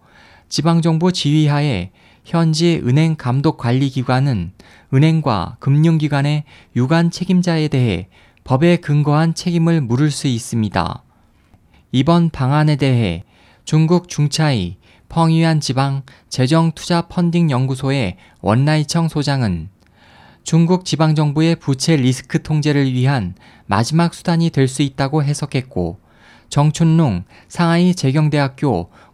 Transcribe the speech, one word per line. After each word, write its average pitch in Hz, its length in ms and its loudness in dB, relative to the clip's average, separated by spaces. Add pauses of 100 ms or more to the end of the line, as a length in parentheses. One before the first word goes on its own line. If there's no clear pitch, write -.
(500)
지방 165 320 0
정부 165 300 2
지휘하에 147 800 0 (340)
현지 165 580 0
은행 156 320 2
감독 139 400 -2
관리 131 320 0
기관은 127 640 -2 (400)
은행과 139 680 2
금융기관의 147 840 0 (320)
유관 165 340 2
책임자에 175 580 0
대해 117 400 0 (360)
법에 165 320 2
근거한 151 560 0
책임을 165 480 0
물을 131 300 0
수 139 160 -6
있습니다. 113 760 -2 (920)
이번 165 360 2
방안에 151 480 0
대해 117 480 0 (400)
중국 160 460 0
중차이 143 680 -2 (320)
펑위안 160 520 2
지방 135 420 -4 (260)
재정 160 440 0
투자 - 280 -4
펀딩 170 500 0
연구소의 131 680 -2 (240)
원라이청 151 640 0
소장은 123 640 -2 (720)
중국 170 420 0
지방 156 320 0
정부의 156 400 0
부채 143 400 -2
리스크 131 440 0
통제를 143 520 0
위한 123 420 -2 (320)
마지막 147 480 0
수단이 165 360 -2
될 135 180 0
수 135 140 -4
있다고 139 420 -2
해석했고 127 760 -4 (500)
정춘룽 151 760 2 (240)
상하이 175 480 0
재경대학교 139 960 -2 (240)